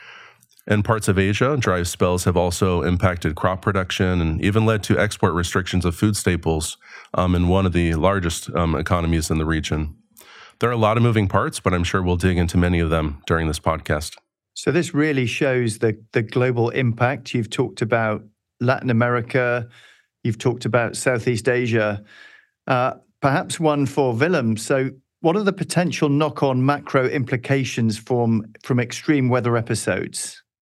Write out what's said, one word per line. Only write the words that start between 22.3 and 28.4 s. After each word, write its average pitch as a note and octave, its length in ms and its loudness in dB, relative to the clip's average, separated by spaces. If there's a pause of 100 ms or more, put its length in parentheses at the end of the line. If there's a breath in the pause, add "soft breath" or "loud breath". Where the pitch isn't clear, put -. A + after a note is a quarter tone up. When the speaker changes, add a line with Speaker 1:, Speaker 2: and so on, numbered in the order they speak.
Speaker 2:
Uh, B2+ 280 0 (260)
perhaps C#3+ 380 0
one D3 260 2
for C3 280 0
Willem. A#2+ 440 0
So C3+ 340 -2 (320)
what E3 120 2
are G#3+ 80 0
the G3 100 2
potential E3 560 -2
knock-on C#3 560 2
macro C#3+ 440 0
implications B2 920 -2
from, A2+ 460 0 (180)